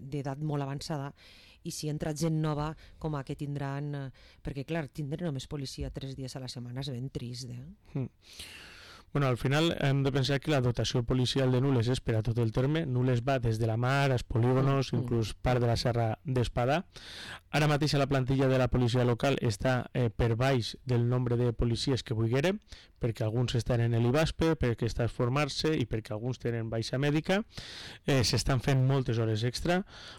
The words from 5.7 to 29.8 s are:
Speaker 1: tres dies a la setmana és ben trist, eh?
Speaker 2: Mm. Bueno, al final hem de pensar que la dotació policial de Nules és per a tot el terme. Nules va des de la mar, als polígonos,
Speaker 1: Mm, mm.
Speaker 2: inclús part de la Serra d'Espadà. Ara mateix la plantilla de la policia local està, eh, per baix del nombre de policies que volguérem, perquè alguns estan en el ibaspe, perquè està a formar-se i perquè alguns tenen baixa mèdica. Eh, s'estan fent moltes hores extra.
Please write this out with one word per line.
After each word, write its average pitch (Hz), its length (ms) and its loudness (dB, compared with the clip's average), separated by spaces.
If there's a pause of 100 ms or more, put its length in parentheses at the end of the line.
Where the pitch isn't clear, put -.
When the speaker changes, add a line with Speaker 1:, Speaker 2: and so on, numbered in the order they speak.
Speaker 1:
tres 135 260 -10
dies 131 200 -10
a 139 40 -8
la 127 80 -10
setmana 123 320 -10
és 139 100 -6
ben 127 200 -6
trist, 123 400 -10
eh? 123 140 -14 (300)
Speaker 2:
Mm. 135 120 -2 (1080)
Bueno, 143 140 2
al 127 100 2
final 151 420 2
hem 139 220 2
de 135 80 2
pensar 135 300 0
que - 100 -4
la 143 100 4
dotació 123 460 0
policial 131 460 2
de 127 100 4
Nules 131 240 4
és 127 160 0
per 117 140 0
a 110 100 2
tot 113 160 0
el 113 80 2
terme. 135 340 0
Nules 127 380 2
va 135 160 2
des 113 220 0
de 117 80 2
la 110 80 0
mar, 135 340 2
als 123 140 0
polígonos, 131 680 2
Speaker 1:
Mm, 127 40 0
mm. 117 80 0
Speaker 2:
inclús 117 300 0
part 127 260 0
de 120 80 2
la 117 80 2
Serra 117 480 0
d'Espadà. 127 600 0 (680)
Ara 151 180 2
mateix 147 240 2
la 139 140 4
plantilla 135 400 2
de 131 100 4
la 127 80 4
policia 123 380 2
local 123 360 2
està, 123 540 0
eh, 123 160 2
per 117 240 0
baix 127 500 2
del 120 240 2
nombre 123 280 2
de 120 160 2
policies 117 500 0
que - 100 -6
volguérem, 127 460 2 (420)
perquè 120 220 -2
alguns 117 320 0
estan 120 280 2
en 117 120 2
el 117 100 4
ibaspe, 156 520 2
perquè 120 340 0
està - 140 -2
a 110 40 0
formar-se 143 720 0
i 123 80 0
perquè 110 240 -6
alguns 117 300 -6
tenen 117 280 -4
baixa 113 300 -4
mèdica. 156 460 0 (640)
Eh, 135 180 4
s'estan 131 360 2
fent 135 240 2
moltes 131 340 2
hores 110 260 0
extra. 170 400 0 (340)